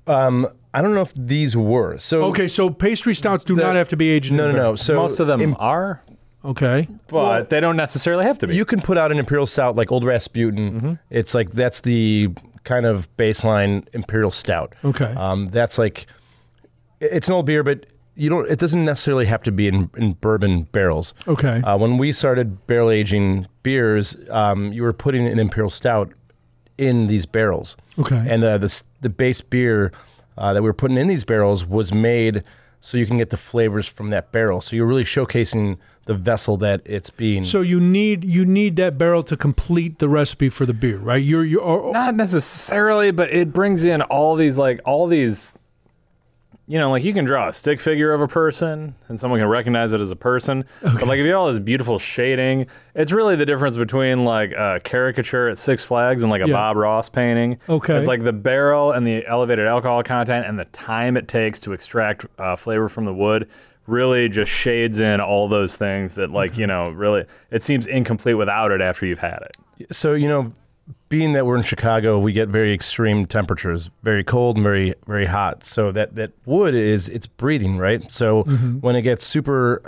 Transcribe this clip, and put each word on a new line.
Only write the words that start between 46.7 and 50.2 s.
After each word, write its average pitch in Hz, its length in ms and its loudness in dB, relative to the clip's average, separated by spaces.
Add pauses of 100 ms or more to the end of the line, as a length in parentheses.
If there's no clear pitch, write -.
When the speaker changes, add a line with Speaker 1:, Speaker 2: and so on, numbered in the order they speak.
Speaker 3:
know, 147 140 2
like, 131 140 0
you 208 80 0
can 185 100 0
draw 131 240 0
a - 60 -6
stick - 260 -2
figure 151 320 0
of 151 80 2
a 147 80 0
person 156 640 -2 (140)
and 117 120 -10
someone 123 200 0
can 107 80 2
recognize 117 460 0
it 107 80 0
as 98 100 -4
a 90 60 -10
person. 131 480 -2 (180)